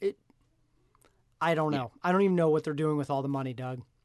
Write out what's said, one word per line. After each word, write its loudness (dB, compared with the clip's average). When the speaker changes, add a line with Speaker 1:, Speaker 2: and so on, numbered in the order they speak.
Speaker 1:
it, -4
I 2
don't 0
Speaker 2:
Yeah. -2
Speaker 1:
know. -6
I 2
don't 4
even 4
know 4
what 2
they're -4
doing 0
with -4
all 0
the -4
money, -4
Doug. -10